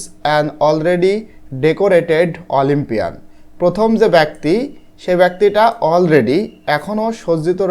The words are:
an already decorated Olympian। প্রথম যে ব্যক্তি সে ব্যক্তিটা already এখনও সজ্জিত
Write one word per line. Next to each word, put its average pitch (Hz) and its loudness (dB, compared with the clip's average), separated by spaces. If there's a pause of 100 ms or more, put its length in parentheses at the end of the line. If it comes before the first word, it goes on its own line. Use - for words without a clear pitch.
(360)
an 151 0 (200)
already 175 2 (500)
decorated 165 2 (300)
Olympian। 139 -2 (480)
প্রথম 180 0 (120)
যে 220 4
ব্যক্তি 151 0 (480)
সে 180 -2 (100)
ব্যক্তিটা 202 2 (280)
already 156 2 (380)
এখনও 214 -4 (160)
সজ্জিত 170 -2 (100)